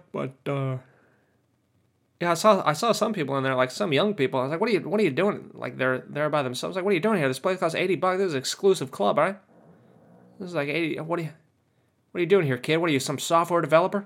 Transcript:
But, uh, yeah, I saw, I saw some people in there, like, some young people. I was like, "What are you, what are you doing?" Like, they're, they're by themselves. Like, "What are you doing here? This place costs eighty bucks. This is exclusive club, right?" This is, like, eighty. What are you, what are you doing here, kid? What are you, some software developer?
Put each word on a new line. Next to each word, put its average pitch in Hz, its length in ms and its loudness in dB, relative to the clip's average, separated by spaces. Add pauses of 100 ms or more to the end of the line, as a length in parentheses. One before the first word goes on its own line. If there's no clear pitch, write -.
(120)
But, 143 400 -8
uh, 135 260 -4 (1400)
yeah, 170 100 2
I - 20 2
saw, 196 320 4
I 151 80 4
saw 226 180 2
some 214 200 0
people 139 260 -2
in 135 60 0
there, 131 120 0
like, 127 160 2
some 202 200 -4
young 180 220 2
people. 135 260 0
I 123 40 0
was 139 80 -4
like, 165 100 -4
"What 233 80 0
are 233 40 0
you, 180 80 2
what 208 200 -2
are - 20 2
you 160 80 2
doing?" 170 420 -2
Like, 123 240 -10
they're, 131 220 0 (100)
they're 147 200 -4
by 147 140 0
themselves. 131 320 -6
Like, 180 100 -4
"What 208 60 2
are 196 40 2
you 165 60 0
doing 214 160 2
here? 147 100 2
This 127 120 -2
place 185 200 -2
costs 165 160 -2
eighty 185 200 0
bucks. 185 240 0
This 196 100 0
is 151 60 -2
exclusive 175 540 0
club, - 280 -2
right?" 180 180 2 (1040)
This 185 100 -10
is, 175 60 -8
like, 147 140 -2
eighty. 156 300 -2
What 160 200 -4
are 165 40 -4
you, 156 60 -6 (840)
what - 80 -6
are - 20 0
you 175 60 0
doing 185 180 4
here, 131 120 0
kid? 156 200 0
What 170 120 0
are 151 40 2
you, 135 60 4
some 135 200 -4
software 170 420 2
developer? 185 440 2